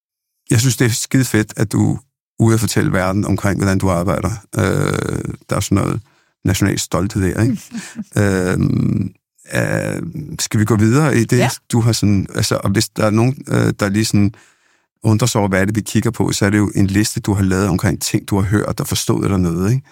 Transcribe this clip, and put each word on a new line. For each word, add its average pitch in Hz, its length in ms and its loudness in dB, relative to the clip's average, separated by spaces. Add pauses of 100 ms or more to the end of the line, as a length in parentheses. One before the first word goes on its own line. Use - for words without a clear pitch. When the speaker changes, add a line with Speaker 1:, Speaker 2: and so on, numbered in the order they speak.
(500)
Speaker 1:
jeg 117 100 4
synes, 123 160 2
det 131 80 2
er 117 60 4
skide 131 340 0
fedt, 107 320 0
at 107 160 -2
du 107 220 2
er 104 40 -8 (400)
ude 113 160 6
at 110 60 2
fortælle 101 320 0
verden 95 320 0
omkring, 98 340 0
hvordan 98 200 2
du 95 120 0
arbejder. 87 400 0 (280)
Øh, - 760 -2 (160)
der - 60 -2
er - 40 -2
sådan 98 240 0
noget 90 160 -2 (440)
national 101 340 0
stolthed 92 440 -2
der, 95 200 0
ikke? 190 180 0 (560)
Speaker 2:
<laughs> 104 60 2 (300)
Speaker 1:
Øhm, - 600 0 (400)
øh, 50 480 -2 (360)
skal - 220 -2
vi 107 40 4
gå 113 120 2
videre 117 400 2
i 117 80 2
det, 123 140 0
Speaker 2:
Ja. 127 120 2 (220)
Speaker 1:
du 120 80 2
har 113 120 2
sådan, 101 420 2
altså, - 300 -2
og 101 60 2
hvis 107 180 0
der - 180 -2
er 104 40 4
nogen, 113 260 2 (120)
øh, 117 320 2
der 104 80 0
lige 107 160 0
sådan 101 300 2 (680)
undrer 113 240 2
sig 117 120 0
over, 101 100 0
hvad 95 120 2
er 95 40 2
det, 104 120 -2
vi 107 40 0
kigger 107 300 -2
på, 90 220 -2
så - 140 0
er 101 40 2
det 104 80 2
jo 104 180 0
en 98 100 2
liste, 104 340 -2
du 107 140 -2
har 101 80 0
lavet 95 260 2
omkring 85 340 -2
ting, - 260 -4
du 101 120 0
har 98 80 -2
hørt - 320 -2
og - 60 -4
forstået - 380 -2
eller 98 140 0
noget, 90 340 0
ikke? 131 200 -2